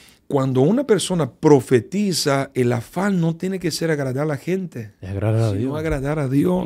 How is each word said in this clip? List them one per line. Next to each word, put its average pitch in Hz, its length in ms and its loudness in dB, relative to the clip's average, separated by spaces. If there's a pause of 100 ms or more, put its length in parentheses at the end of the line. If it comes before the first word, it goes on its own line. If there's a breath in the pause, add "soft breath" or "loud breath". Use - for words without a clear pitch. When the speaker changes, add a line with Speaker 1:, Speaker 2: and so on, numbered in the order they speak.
(260 soft breath)
Speaker 1:
cuando 135 340 0
una 214 260 2
persona 170 460 0
profetiza, 143 1200 2
el 120 220 0
afán 185 460 -2
no 165 160 0
tiene 190 220 -6
que 170 120 -4
ser 160 200 -4
agradar 139 340 -2
a - 20 -2
la 151 100 -4
gente, 160 640 -8
Speaker 2:
Es 92 80 -12
agradar 101 340 0
a 113 80 2
Speaker 1:
sino 98 100 -2
Speaker 2:
Dios. 139 180 -4
Speaker 1:
agradar 151 400 -2
a 139 100 -2
Dios. 175 380 0